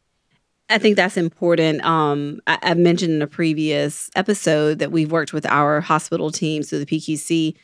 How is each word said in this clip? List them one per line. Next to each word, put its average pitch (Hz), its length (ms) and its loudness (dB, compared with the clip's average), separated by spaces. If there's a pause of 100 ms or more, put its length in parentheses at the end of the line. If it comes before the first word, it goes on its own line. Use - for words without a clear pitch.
(680)
I 220 100 2
think 208 180 4
that's 190 200 0
important. 165 680 2
Um, 147 600 0
I, 160 160 2
I 170 120 0
mentioned 170 400 4
in 151 80 -2
a 147 40 -2
previous 151 880 -2
episode 156 680 0
that 143 120 -4
we've 156 180 0
worked 160 220 -2
with 151 140 -4
our 147 340 2
hospital 160 500 -2
teams 156 380 -4
through 151 120 -4
the 147 60 -6
P 156 140 -4
Q 156 160 -6
C 160 480 -2